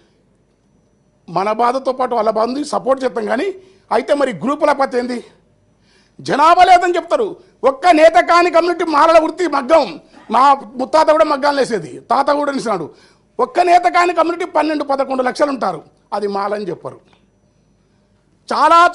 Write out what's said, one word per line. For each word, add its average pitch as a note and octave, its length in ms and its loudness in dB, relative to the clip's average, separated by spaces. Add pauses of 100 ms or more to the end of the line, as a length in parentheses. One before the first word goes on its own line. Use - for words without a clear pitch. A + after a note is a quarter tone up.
(1300)
మన F#3+ 220 -2
బాధతో B3 400 -2
పాటు B3+ 220 -4
వాళ్ళ A3 160 0
బాధని A#3 340 -4
సపోర్ట్ B3 400 -4
చేస్తాం. A3 220 -4
కానీ C#4+ 280 -4 (380)
అయితే B3+ 220 -2
మరి C#4 200 -2
గ్రూపుల C#4+ 380 -2
పద్ధతి C4+ 260 -2
ఏంది? B3 260 -6 (960)
జనాభా D4 440 4
లేదని F4+ 320 4
చెప్తారు. C#4+ 400 -4 (280)
ఒక్క C4+ 220 0
నేత E4 260 6
కాని F4 380 2
కమ్యూనిటీ E4+ 340 0
మాలల D#4+ 380 4
వృత్తి D#4+ 260 -4
మగ్గం, C#4 520 0 (300)
మా C4 240 4
ముత్తాత C4 560 -2
కూడా D#4 140 4
మగ్గాలు C#4+ 320 -2
వేసేది, F3 440 -4
తాత C4 300 -2
కూడా C#4+ 220 -2
వేసినాడు. G3 380 -6 (500)
ఒక్క B3 200 -2
నేత F4 220 4
కాని F4 320 0
కమ్యూనిటీ E4+ 300 -2
పన్నెండు, D4+ 400 -2
పదకొండు C4+ 380 -4
లక్షలు C#4+ 280 -2
ఉంటారు, G3+ 320 -6 (300)
అది G#3 160 -6
మాలని G3+ 400 -6
చెప్పరు. C#3+ 320 -12 (1500)
చాలా E4 420 4